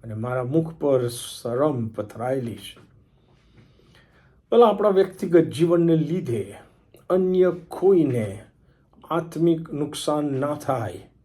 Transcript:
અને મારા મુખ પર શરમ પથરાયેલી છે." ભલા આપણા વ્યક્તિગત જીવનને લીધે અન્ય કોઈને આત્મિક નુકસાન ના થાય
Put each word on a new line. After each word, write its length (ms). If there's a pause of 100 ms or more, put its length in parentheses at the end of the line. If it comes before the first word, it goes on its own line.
અને 100
મારા 300
મુખ 360
પર 280
શરમ 800
પથરાયેલી 680
છે." 280 (1700)
ભલા 160
આપણા 220
વ્યક્તિગત 500
જીવનને 560
લીધે 600 (540)
અન્ય 440 (140)
કોઈને 720 (680)
આત્મિક 640
નુકસાન 520
ના 300
થાય 440 (260)